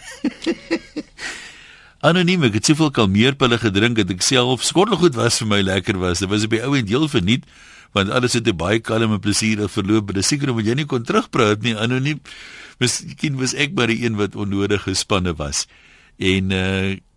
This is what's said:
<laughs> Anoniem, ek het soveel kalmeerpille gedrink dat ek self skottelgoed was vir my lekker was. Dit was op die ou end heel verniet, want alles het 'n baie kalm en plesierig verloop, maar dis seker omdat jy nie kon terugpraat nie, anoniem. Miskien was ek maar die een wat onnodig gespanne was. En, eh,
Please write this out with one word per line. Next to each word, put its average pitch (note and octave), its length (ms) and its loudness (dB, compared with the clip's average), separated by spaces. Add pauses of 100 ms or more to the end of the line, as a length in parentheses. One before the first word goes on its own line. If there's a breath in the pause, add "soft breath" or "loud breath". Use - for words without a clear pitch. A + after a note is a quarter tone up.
(220 loud breath)
<laughs> - 280 -4 (1500 loud breath)
Anoniem, E3+ 480 4
ek G2+ 140 2
het - 80 2
soveel D3+ 260 4
kalmeerpille A#2 640 4
gedrink A2 400 2
dat G2 140 0
ek F2+ 100 -8
self B2 400 2
skottelgoed F3 560 2
was A2+ 220 0
vir A2 100 -2
my G2+ 140 4
lekker F#2+ 340 0
was. F2+ 240 -2
Dit F#2 80 -2
was G#2+ 160 0
op A2+ 80 -2
die A2 80 -2
ou C#3 140 -2
end A2+ 140 0
heel D3 200 0
verniet, G#2+ 320 2 (520 loud breath)
want G2 200 2
alles B2 220 0
het A#2 100 0
'n G2+ 80 2
baie F#2+ 240 0
kalm A2+ 340 0
en G2+ 60 0
plesierig G#2 520 0
verloop, G#2 340 0
maar G2 80 -6
dis F#2+ 140 0
seker C#3+ 220 -2
omdat A2+ 160 -2
jy A2+ 100 0
nie D3+ 100 -2
kon C3 180 -4
terugpraat A#2+ 580 0
nie, A2+ 140 -2
anoniem. C3 460 -2 (580 loud breath)
Miskien - 560 -2
was B2+ 180 -2
ek C#3+ 220 -2
maar A#2 120 2
die A#2 180 -2
een A2+ 100 0
wat G2+ 200 -2
onnodig G2 480 -2
gespanne F2+ 520 -2
was. D2 320 -6 (500 soft breath)
En, F#2+ 340 2
eh, F#2+ 480 -2 (180)